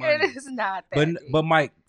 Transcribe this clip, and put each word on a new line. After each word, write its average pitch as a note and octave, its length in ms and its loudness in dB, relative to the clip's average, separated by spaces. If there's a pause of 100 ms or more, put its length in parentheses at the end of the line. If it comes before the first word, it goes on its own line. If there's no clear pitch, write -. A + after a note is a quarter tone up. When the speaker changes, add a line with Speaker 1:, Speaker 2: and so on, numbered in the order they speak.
(200)
Speaker 1:
money? D#4 140 2
Speaker 2:
is C#4 120 -14
not G#3 440 -6
that - 60 -4
Speaker 1:
But, D3 100 4
Speaker 2:
deep. E3+ 120 -2 (120)
Speaker 1:
but D#3 140 2
Mike, D#3+ 280 2 (160)